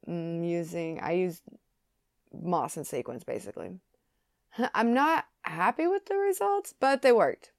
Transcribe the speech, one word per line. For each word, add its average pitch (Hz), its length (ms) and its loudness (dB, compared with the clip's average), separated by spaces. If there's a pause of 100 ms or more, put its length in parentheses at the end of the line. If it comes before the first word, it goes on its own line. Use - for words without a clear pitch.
Mm, 170 400 -4
using, 170 520 -4
I 156 120 -2
used 175 300 0 (1000)
moss 160 340 0
and 151 100 -8
sequins, 123 380 -6
basically. 104 480 -8 (840)
<laughs> 240 180 -2
I'm 233 200 2
not 294 320 2 (160)
happy 190 440 0
with 392 200 0
the 392 100 -2
results, 403 640 0
but 269 240 2
they 262 100 8
worked. 170 460 2